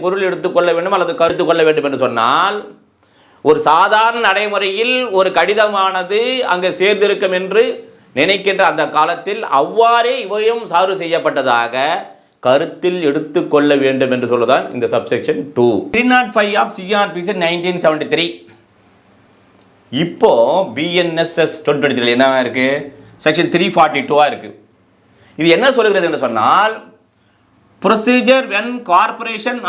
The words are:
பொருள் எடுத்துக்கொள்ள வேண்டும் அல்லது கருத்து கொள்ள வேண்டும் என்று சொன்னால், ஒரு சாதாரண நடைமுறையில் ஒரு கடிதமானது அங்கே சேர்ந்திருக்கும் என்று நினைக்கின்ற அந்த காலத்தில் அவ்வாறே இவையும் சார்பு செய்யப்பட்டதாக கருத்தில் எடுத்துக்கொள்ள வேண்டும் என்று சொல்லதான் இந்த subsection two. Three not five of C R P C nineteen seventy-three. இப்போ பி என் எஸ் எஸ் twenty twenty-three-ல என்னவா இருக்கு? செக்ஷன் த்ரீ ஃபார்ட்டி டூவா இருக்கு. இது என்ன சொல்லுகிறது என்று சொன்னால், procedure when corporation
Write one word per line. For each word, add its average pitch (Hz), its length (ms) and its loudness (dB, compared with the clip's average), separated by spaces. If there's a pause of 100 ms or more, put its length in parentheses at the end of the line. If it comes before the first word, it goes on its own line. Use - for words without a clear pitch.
பொருள் 185 260 -2
எடுத்துக்கொள்ள 175 480 0
வேண்டும் 185 200 -2
அல்லது 170 240 0
கருத்து 165 300 2
கொள்ள 165 180 2
வேண்டும் 156 200 2
என்று 135 160 -4
சொன்னால், 131 540 0 (920)
ஒரு 151 180 6
சாதாரண 214 600 2
நடைமுறையில் 202 680 -2 (220)
ஒரு 185 200 4
கடிதமானது 190 800 0 (340)
அங்கே 180 160 -2 (100)
சேர்ந்திருக்கும் 196 600 0
என்று 190 240 0 (560)
நினைக்கின்ற 190 520 2
அந்த 156 120 -2 (120)
காலத்தில் 175 460 -2 (180)
அவ்வாறே 233 540 2 (120)
இவையும் 214 460 -2
சார்பு 185 300 2
செய்யப்பட்டதாக 135 800 0 (640)
கருத்தில் 170 520 0 (100)
எடுத்துக்கொள்ள 147 640 0 (120)
வேண்டும் 131 320 0
என்று 123 160 -4
சொல்லதான் 120 340 0 (100)
இந்த 117 200 -2
subsection 123 420 -2 (200)
two. 120 160 4 (200)
Three 240 200 0
not 247 240 0
five 208 260 0
of 214 140 -6
C 190 100 -14 (160)
R 196 140 -4
P 175 100 -8
C 208 80 -4 (100)
nineteen 175 400 -2
seventy-three. 156 440 0 (1800)
இப்போ 185 260 2 (480)
பி 160 80 -2 (160)
என் 165 120 -2 (100)
எஸ் 165 200 -10
எஸ் 156 100 -6 (120)
twenty 147 160 0
twenty-three-ல 120 340 2
என்னவா 131 280 4
இருக்கு? 127 220 -2 (580)
செக்ஷன் 160 300 0
த்ரீ 165 120 2 (100)
ஃபார்ட்டி 151 320 2
டூவா 147 220 4
இருக்கு. 107 200 -12 (880)
இது 160 160 2
என்ன 240 200 2
சொல்லுகிறது 202 320 2
என்று 147 160 -2
சொன்னால், 135 500 2 (1080)
procedure 247 580 2 (120)
when 208 140 -4 (220)
corporation 226 680 0 (140)